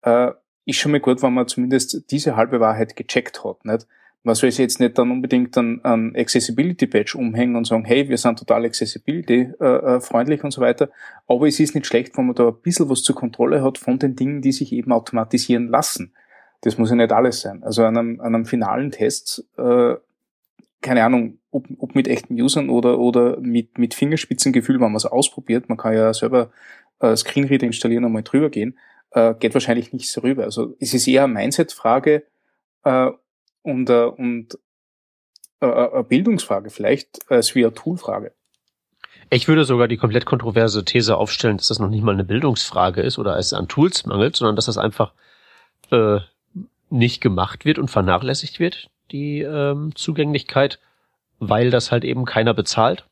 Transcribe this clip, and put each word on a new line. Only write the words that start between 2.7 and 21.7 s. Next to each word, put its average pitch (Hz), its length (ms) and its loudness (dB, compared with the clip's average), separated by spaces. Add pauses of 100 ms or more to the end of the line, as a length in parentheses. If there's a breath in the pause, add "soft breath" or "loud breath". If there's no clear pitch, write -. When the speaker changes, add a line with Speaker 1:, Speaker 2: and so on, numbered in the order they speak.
Speaker 1:
gecheckt - 480 -6
hat, - 220 -10
nicht? 113 220 -4 (360 soft breath)
Man 117 120 2
soll 123 160 2
sich 117 80 -6
jetzt 123 220 0
nicht 120 180 2
dann 123 120 2
unbedingt 127 460 0
einen, 120 260 -2
einen 113 320 0
Accessibility-Badge 123 1000 0
umhängen 120 400 -2
und 113 100 -2
sagen, 113 200 -2
„Hey, 131 240 2
wir 123 80 0
sind 117 200 0
total 117 280 0
accessibility, 127 920 -2
äh, 170 60 -4
äh, 127 380 2
freundlich“ 139 420 -2
und 143 60 -6
so 135 100 -6
weiter. 123 300 2 (360 loud breath)
Aber 127 220 4
es 147 100 -2
ist 151 160 2
nicht 143 120 -4
schlecht, - 320 -2
wenn 127 80 2
man 123 80 0
da 120 140 4
ein 117 120 -4
bisschen 170 300 0
was 127 120 -2
zur - 120 0
Kontrolle 139 480 0
hat 131 160 0
von 127 200 -2
den 131 180 -2
Dingen, 135 260 -4
die 135 100 2
sich 131 200 -4
eben 120 200 -2
automatisieren 117 760 0
lassen. 117 440 -2 (480 soft breath)
Das 110 160 0
muss 113 140 2
ja 120 60 2
nicht 117 160 4
alles 117 280 2
sein. 98 240 -12
Also 110 180 0
an 113 140 2
einem, 117 240 -4
an 117 140 -2
einem 113 100 0
finalen 117 460 -2
Test, - 520 -4 (140)
äh, 120 380 2 (880)
keine 123 200 2
Ahnung, 117 360 0 (120)
ob, - 140 -6 (140)